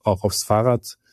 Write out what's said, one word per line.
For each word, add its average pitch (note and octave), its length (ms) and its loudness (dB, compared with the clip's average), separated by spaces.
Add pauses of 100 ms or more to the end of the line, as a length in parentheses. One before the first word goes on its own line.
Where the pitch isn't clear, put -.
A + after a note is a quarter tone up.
auch G2 180 0
aufs - 200 -2
Fahrrad, A#2 540 0 (160)